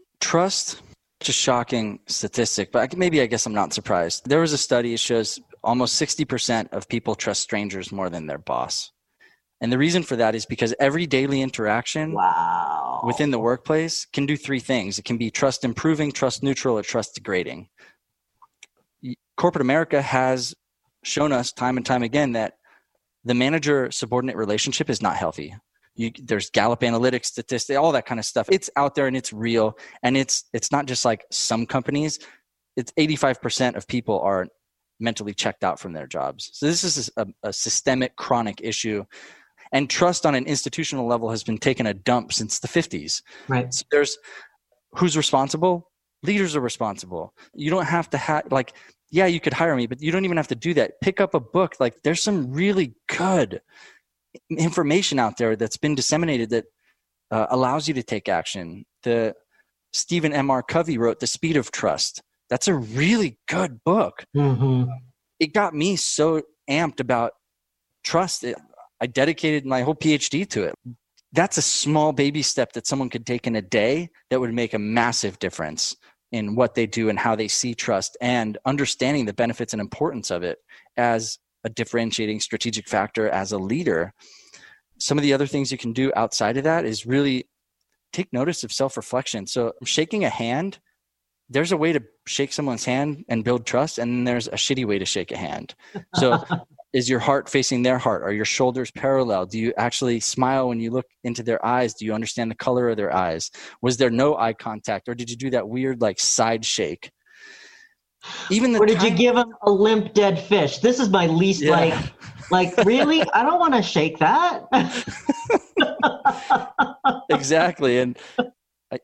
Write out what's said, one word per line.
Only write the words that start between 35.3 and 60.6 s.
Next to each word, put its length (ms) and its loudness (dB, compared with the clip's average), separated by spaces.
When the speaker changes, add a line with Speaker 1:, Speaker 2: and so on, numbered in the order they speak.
Speaker 1:
checked 300 -4
out 160 -2
from 120 -12
their 140 -10
jobs. 460 -6
So 140 -4
this 180 0
is 320 -4
a, 100 -2
a 100 -6
systemic, 600 -2
chronic 480 -2
issue. 420 -4
And 180 0
trust 360 2
on 100 4
an 120 0
institutional 600 -4
level 240 0
has 140 -6
been 140 -4
taking 280 0
a 80 0
dump 380 0
since 260 -4
the 100 -8
fifties. 540 -4
Speaker 2:
Right. 240 -2
Speaker 1:
So 180 -6
there's, 280 2
who's 240 2
responsible? 760 0
Leaders 340 0
are 40 0
responsible. 760 -6
You 160 -4
don't 140 2
have 260 0
to 80 -2
ha-, 320 -2
like, 220 0
yeah, 160 4
you 140 2
could 120 0
hire 220 2
me, 120 0
but 140 -8
you 120 -2
don't 120 0
even 120 0
have 120 -2
to 60 -2
do 200 -2
that. 260 0
Pick 200 0
up 140 2
a 60 2
book. 400 0
Like, 220 0
there's 200 0
some 280 0
really 440 0
good 520 0
information 680 2
out 180 0
there 180 2
that's 220 -4
been 180 0
disseminated 560 0
that, 140 0
uh, 200 0
allows 380 0
you 60 0
to 80 -4
take 260 -6
action. 560 -4
The 320 0
Stephen 400 0
M 180 0
R 120 2